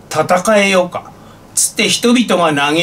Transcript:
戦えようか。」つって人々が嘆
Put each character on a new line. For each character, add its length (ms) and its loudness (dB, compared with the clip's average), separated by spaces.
戦 480 0
え 120 2
よ 140 2
う 60 -6
か。」 220 -12
つ 180 -4
っ 20 -20
て 140 -2
人 260 0
々 380 0
が 20 -2
嘆 280 0